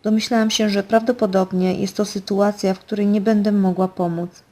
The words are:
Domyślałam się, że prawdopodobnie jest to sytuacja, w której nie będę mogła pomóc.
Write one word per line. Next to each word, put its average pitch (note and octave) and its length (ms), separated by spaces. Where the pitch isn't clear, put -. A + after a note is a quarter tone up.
Domyślałam A3 460
się, A3 200
że G3 140
prawdopodobnie F#3+ 880
jest G3 220
to G#3 100
sytuacja, G3+ 680
w F#3 60
której G3+ 280
nie G#3 140
będę G#3 300
mogła F#3+ 360
pomóc. F3 420